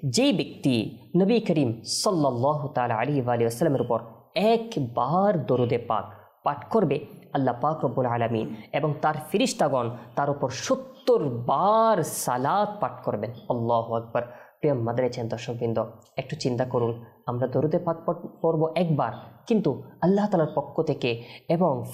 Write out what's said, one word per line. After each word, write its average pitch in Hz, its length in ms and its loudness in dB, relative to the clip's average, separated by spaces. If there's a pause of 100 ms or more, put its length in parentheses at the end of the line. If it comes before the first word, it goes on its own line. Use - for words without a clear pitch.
যেই 233 280 2
ব্যক্তি 135 680 -2 (180)
নবী 196 240 4
করিম 147 440 0
সাল্লাল্লাহু 143 840 0
তাআলা 123 260 0
আলাইহি 135 260 0
ওয়া 117 300 2
সাল্লামের 127 300 2
উপর 117 200 0 (340)
একবার 180 1120 2
দরুদে 123 320 2
পাক 110 260 -2 (400)
পাঠ 147 240 -4
করবে, 185 380 2 (260)
আল্লাহ 131 280 2
পাক 156 240 0
রব্বুল 127 220 0
আলামিন 117 480 0 (180)
এবং 147 300 0
তার 156 120 2 (160)
ফেরেশতাগণ 143 600 0 (260)
তার 143 140 0
উপর 143 180 -2
সত্তর 233 800 0
বার 170 760 2
সালাত 151 760 0
পাঠ 123 240 -4
করবেন। 110 260 -4
আল্লাহু 117 640 -2
আকবার। 117 280 -2 (380)
প্রিয় 147 140 4
মাদানী 120 340 0
চ্যানেল 117 220 -4
দর্শকবৃন্দ, 117 540 -4 (320)
একটু - 200 -6
চিন্তা 127 280 0
করুন, 117 400 0 (220)
আমরা 127 200 -2
দরুদে 151 320 0
পাক 165 180 -2 (100)
পড়-, 170 220 -4 (140)
পড়ব 160 340 2
একবার, 143 360 0 (340)
কিন্তু 170 360 0 (200)
আল্লাহ 196 240 4
তাআলার 170 280 0
পক্ষ 151 280 -2
থেকে 135 420 -2 (240)
এবং 160 460 2